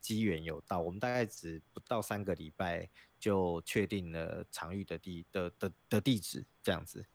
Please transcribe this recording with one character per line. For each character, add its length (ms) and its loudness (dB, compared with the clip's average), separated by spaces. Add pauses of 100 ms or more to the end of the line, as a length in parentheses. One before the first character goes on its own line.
机 200 0
缘 240 2
有 240 -4
到， 120 2
我 120 0
们 80 -6
大 80 0
概 180 2
只 340 -8 (120)
不 80 -14
到 200 0
三 240 -2
个 120 0
礼 200 -10
拜 320 -2 (300)
就 440 4
确 220 2
定 280 -2
了 400 -4
场 240 -6
域 80 -2
的 120 -4
地， 360 -8
的， 260 0
的， 140 -2 (160)
的 120 6
地 200 4
址， 240 -6 (180)
这 80 2
样 140 0
子。 200 -12 (100)